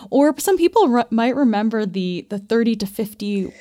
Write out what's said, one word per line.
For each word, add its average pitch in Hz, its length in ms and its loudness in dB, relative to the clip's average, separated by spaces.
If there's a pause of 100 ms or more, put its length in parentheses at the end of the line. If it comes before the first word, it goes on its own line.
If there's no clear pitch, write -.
or 285 280 2
some 381 200 0
people 349 320 2
re-, 240 200 2
might 233 280 0
remember 220 480 0
the, 180 440 -6
the 202 100 -6
thirty 226 360 0
to 214 100 -6
fifty 202 760 -6